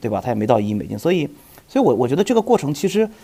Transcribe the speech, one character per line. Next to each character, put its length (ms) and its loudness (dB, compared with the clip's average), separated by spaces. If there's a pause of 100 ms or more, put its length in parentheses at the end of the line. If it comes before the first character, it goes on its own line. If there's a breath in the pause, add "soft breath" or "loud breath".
对 80 -6
吧？ 140 -2
它 60 -6
也 60 -2
没 120 -2
到 140 4
一 80 -2
亿 60 -2
美 100 -4
金。 140 -8
所 140 0
以， 140 0 (420 loud breath)
所 120 0
以 40 4
我， 100 4
我 120 2
觉 80 -2
得 80 2
这 120 0
个 80 4
过 160 2
程 160 -4
其 120 -2
实 220 0 (160 loud breath)